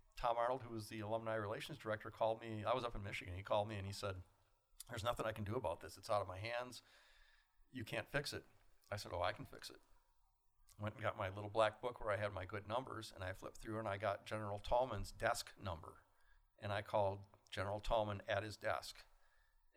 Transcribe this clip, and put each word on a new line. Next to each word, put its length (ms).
Tom 220
Arnold, 240
who 120
was 140
the 120
alumni 340
relations 420
director, 340
called 300
me. 240
I 100
was 100
up 120
in 60
Michigan. 340
He 60
called 260
me 80
and 100
he 60
said, 300
"There's 160
nothing 220
I 60
can 120
do 120
about 240
this. 180
It's 100
out 140
of 60
my 100
hands. 440
You 140
can't 260
fix 220
it." 140
I 60
said, 180
"Oh, 60
I 120
can 120
fix 240
it." 120
Went 160
and 100
got 140
my 100
little 220
black 300
book 200
where 120
I 40
had 160
my 140
good 200
numbers, 480
and 80
I 120
flipped 240
through 200
and 80
I 120
got 260
General 340
Tallman's 540
desk 400
number. 400
And 140
I 100
called 380
General 300
Tallman 480
at 140
his 140
desk. 480